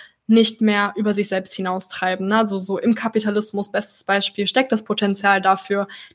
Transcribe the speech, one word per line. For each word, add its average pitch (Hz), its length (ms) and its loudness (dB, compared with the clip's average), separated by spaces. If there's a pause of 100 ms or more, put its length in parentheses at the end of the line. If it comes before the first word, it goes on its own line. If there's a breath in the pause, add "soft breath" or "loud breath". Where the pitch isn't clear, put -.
(280 loud breath)
nicht 220 320 6
mehr 208 360 2
über 208 180 0
sich 202 140 -2
selbst 190 260 -4
hinaustreiben, 185 720 -4
ne? 214 120 2
Also 202 200 0
so 190 200 -4
im 226 180 2
Kapitalismus, 208 720 -2
bestes - 320 -6
Beispiel, 208 460 0
steckt 262 240 2
das 214 100 0
Potenzial 196 580 0
dafür, 196 460 0 (280 loud breath)